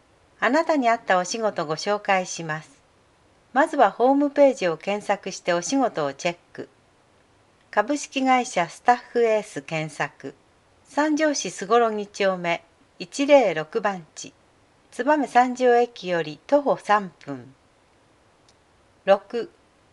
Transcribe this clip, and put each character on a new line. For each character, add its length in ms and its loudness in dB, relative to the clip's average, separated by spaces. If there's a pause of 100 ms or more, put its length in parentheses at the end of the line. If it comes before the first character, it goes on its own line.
(400)
あ 100 0
な 140 2
た 120 0
に 120 2
合 60 4
っ 80 -4
た 160 2
お 60 0
仕 140 -8
事 260 -2
ご 120 -4
紹 240 -4
介 260 0
し 180 -12
ま 180 -8
す。 80 -20 (800)
ま 140 2
ず 100 -6
は 140 6
ホ 200 2
ー 40 4
ム 160 2
ペ 200 4
ー 40 -4
ジ 140 -2
を 80 -2
検 300 -6
索 260 -4
し 80 -14
て 120 -2
お 100 0
仕 140 -4
事 280 0
を 80 -4
チ 180 -4
ェ 20 -10
ッ 40 -12 (160)
ク。 160 -14 (1040)
株 260 0
式 300 -4
会 180 4
社 240 -2
ス 140 -20
タ 120 4
ッ 20 2
フ 280 -2
エ 140 2
ー 40 -2
ス 200 -12
検 320 -6
索。 400 -8 (500)
三 320 -2
条 180 0
市 160 -6
菅 280 0
呂 120 2
二 160 -6
丁 300 -2
目 260 -4 (360)
一 280 -6
零 280 6
六 260 -4
番 240 -6 (100)
地。 200 -18 (580)
燕 360 0
三 260 2
条 220 2
駅 320 -2
よ 140 -2
り 240 -10
徒 160 2
歩 140 0
三 340 -2 (100)
分。 340 -14 (1500)
六、 480 0 (400)